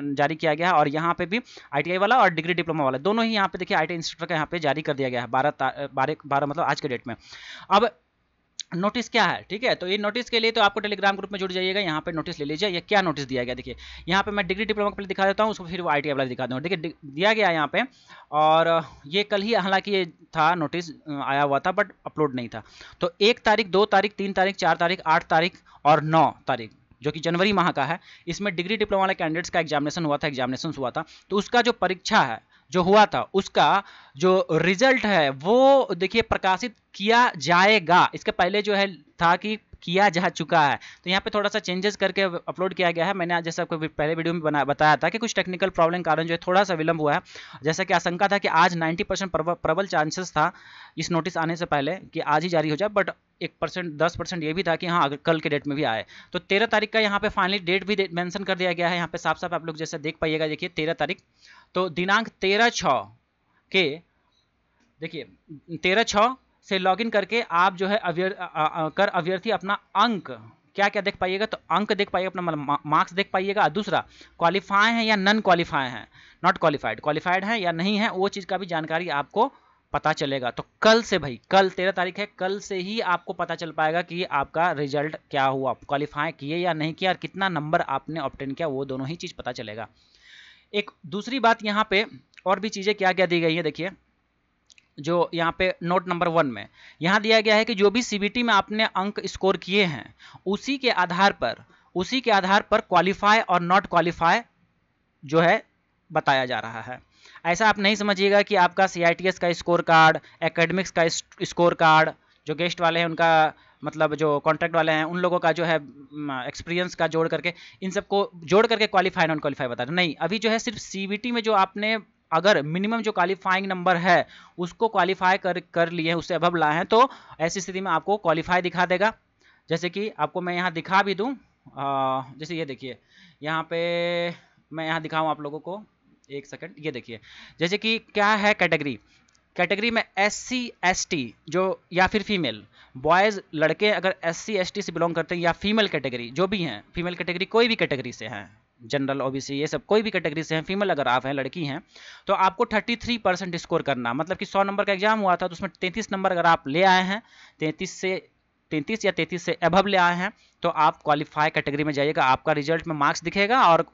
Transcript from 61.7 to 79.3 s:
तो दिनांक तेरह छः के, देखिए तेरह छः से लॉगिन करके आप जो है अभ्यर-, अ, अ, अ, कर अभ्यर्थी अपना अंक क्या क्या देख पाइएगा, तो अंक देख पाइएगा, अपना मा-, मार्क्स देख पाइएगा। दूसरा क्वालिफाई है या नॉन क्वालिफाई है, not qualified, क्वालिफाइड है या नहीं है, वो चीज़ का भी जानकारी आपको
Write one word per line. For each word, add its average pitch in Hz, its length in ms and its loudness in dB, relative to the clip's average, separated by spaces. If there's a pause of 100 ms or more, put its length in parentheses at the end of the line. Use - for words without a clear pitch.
तो 185 160 0
दिनांक 190 380 0
तेरह 208 420 2
छः 147 340 0 (680)
के, 170 300 0 (1000)
देखिए 160 220 -10 (540)
तेरह 190 260 2
छः 220 320 2 (260)
से 190 180 -4
लॉगिन 190 300 0
करके 214 320 0
आप 185 340 2
जो 185 120 -2
है 208 100 2
अभ्यर-, 180 360 -2
अ, 185 220 -12
अ, 156 300 0
अ, 156 40 -2
कर 190 180 0
अभ्यर्थी 185 420 -2
अपना 196 240 -2
अंक 202 580 -2 (440)
क्या 202 140 2
क्या 208 120 -4
देख 196 140 -4
पाइएगा, 190 300 -2
तो - 120 -6 (140)
अंक 202 220 0
देख 196 160 -2
पाइएगा, 185 200 -2
अपना 180 120 -8
मा-, 147 440 -2
मार्क्स 160 280 0
देख 196 200 -4
पाइएगा। 196 360 0
दूसरा 165 360 -2 (340)
क्वालिफाई 196 520 2
है 233 140 0
या 220 100 2
नॉन 202 240 2
क्वालिफाई 170 500 2
है, 120 180 -12 (380)
not 185 120 4
qualified, 131 420 0
क्वालिफाइड 175 460 0
है 220 160 -2
या 175 100 0
नहीं 185 260 0
है, 208 140 0
वो 185 180 0
चीज़ 196 160 -10
का 190 120 -2
भी 190 80 -8
जानकारी 165 440 -4
आपको 156 440 0 (400)